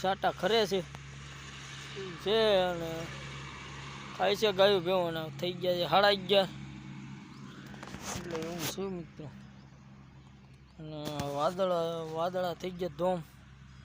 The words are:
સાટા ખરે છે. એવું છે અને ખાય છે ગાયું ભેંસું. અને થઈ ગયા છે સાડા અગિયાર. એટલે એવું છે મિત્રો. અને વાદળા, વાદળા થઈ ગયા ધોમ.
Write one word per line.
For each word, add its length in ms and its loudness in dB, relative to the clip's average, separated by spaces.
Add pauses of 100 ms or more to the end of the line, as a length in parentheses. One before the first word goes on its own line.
સાટા 400 2
ખરે 260 4
છે. 140 0 (1160)
એવું 260 -8
છે 120 4 (340)
અને 200 -2 (1300)
ખાય 200 4
છે 160 4
ગાયું 340 8
ભેંસું. 300 2
અને 220 -4
થઈ 140 -2
ગયા 260 0
છે 140 2
સાડા 240 8
અગિયાર. 320 4 (1700)
એટલે 240 -6
એવું 320 -4
છે 100 -4 (140)
મિત્રો. 300 -10 (1500)
અને 200 -10 (380)
વાદળા, 500 2 (300)
વાદળા 380 0
થઈ 260 -8
ગયા 180 -4
ધોમ. 220 2 (640)